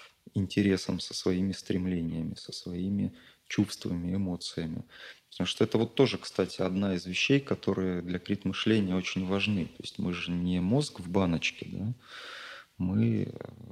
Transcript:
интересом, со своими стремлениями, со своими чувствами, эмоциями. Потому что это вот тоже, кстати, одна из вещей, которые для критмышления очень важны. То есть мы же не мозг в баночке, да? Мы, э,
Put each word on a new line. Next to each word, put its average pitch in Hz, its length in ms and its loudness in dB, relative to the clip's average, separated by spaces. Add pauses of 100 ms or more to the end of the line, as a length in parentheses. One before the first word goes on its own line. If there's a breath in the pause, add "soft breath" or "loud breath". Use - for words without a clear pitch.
(340 loud breath)
интересом, 95 640 2
со - 140 -10
своими 95 380 0
стремлениями, 85 840 -2
со - 160 -14
своими 95 600 -2 (340 loud breath)
чувствами, 87 680 0
эмоциями. 87 680 -4 (460 loud breath)
Потому - 180 -2
что - 160 2
это - 140 2
вот 113 180 2
тоже, 113 220 4
кстати, - 440 -2
одна 92 340 2
из 90 100 -4
вещей, 131 340 2
которые 95 640 0
для 87 180 -4
критмышления 101 760 2
очень 92 300 -2
важны. 98 400 2
То - 180 -16
есть - 160 -12
мы 90 140 0
же 87 180 -4
не 90 280 2
мозг 120 400 2
в 87 100 -10
баночке, 90 600 2
да? 113 220 -4 (840 loud breath)
Мы, 104 460 4
э, - 240 -8 (240)